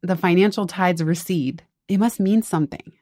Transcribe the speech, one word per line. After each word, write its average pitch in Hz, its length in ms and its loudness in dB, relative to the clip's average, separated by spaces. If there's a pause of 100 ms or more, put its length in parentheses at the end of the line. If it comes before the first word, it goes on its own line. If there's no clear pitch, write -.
the 180 120 -2
financial 185 540 2
tides 180 340 0
recede, 165 600 -4 (240)
it 196 100 0
must 226 220 0
mean 202 200 2
something. - 600 -4